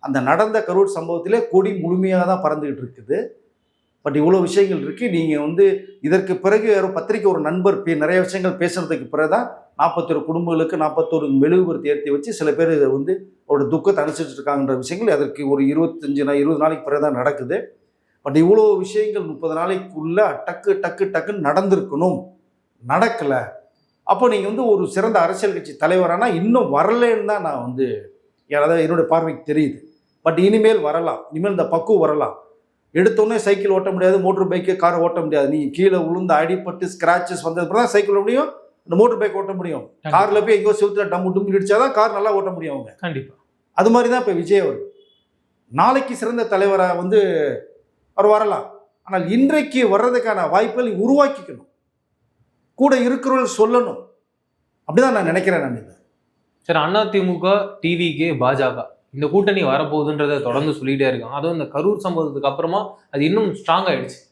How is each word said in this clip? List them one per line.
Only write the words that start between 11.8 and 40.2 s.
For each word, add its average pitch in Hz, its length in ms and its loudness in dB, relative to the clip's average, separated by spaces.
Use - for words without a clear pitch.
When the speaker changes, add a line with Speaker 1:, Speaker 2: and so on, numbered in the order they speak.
Speaker 1:
ஏற்றி 143 220 -4
வச்சு 143 180 -4
சில 151 240 -2
பேர் 165 180 2
இதை 143 120 4
வந்து 147 160 -2
அவரோட 139 240 0
துக்கத்தை 160 320 0
அனுசரிச்சுட்டு 151 360 -8
இருக்காங்கன்ற 135 420 -2
விஷயங்கள் 180 340 -2
அதற்கு 143 260 -4
ஒரு 139 80 2
இருபத்தஞ்சு 147 560 -2
நா-, 143 140 0
இருபது 151 220 0
நாளைக்கு 160 240 -2
பிறகுதான் 143 320 0
நடக்குது. 139 380 -2
But 139 180 -2
இவ்வளோ 214 220 6
விஷயங்கள் 208 480 -4
முப்பது 156 280 -6
நாளைக்குள்ள 180 600 -4
டக்கு, 196 260 -2
டக்கு, 190 220 -2
டக்குன்னு 180 340 -2
நடந்திருக்கணும், 175 680 0
நடக்கல. 147 500 0
அப்போ - 200 2
நீங்க 202 200 0
வந்து 226 200 -4
ஒரு 190 200 2
சிறந்த 214 320 -2
அரசியல் 185 360 -2
கட்சி 147 200 -12
தலைவரானா 180 600 0
இன்னும் 214 360 2
வரலன்னு 214 580 2
தான் 202 160 -2
நான் 139 160 -4
வந்து, 127 240 -4
அதாவது 156 340 2
என்னோட 160 220 0
பார்வைக்கு 160 400 -2
தெரியுது. 147 320 0
But 160 140 2
இனிமேல் 214 420 4
வரலாம், 151 460 -2
இனிமேல் 185 280 -4
இந்த 170 120 0
பக்குவம் 170 360 2
வரலாம். 147 320 0
எடுத்தோடனே 214 420 2
சைக்கிள் 196 380 0
ஓட்ட 185 160 0
முடியாது, 185 280 2
மோட்டார் 185 320 0
பைக்கு, 180 240 0
காரை 175 240 2
ஓட்ட 170 220 0
முடியாது. 147 280 0
நீங்க 147 220 -2
கீழே 185 280 2
விழுந்து 170 340 -2
அடிபட்டு 180 540 -2
ஸ்கிராச்சஸ் 175 560 0
வந்ததுக்கு 165 220 -2
அப்புறம் 202 180 0
தான் 226 100 -2
சைக்கிள் 202 220 2
ஓட்ட 202 80 2
முடியும், 254 260 0
இந்த 170 140 -4
மோட்டார் 220 240 4
பைக் 196 160 -2
ஓட்ட 196 160 -6
முடியும். 170 300 -8
Speaker 2:
கண்டிப்பா. - 300 -8
Speaker 1:
கார்ல 202 280 4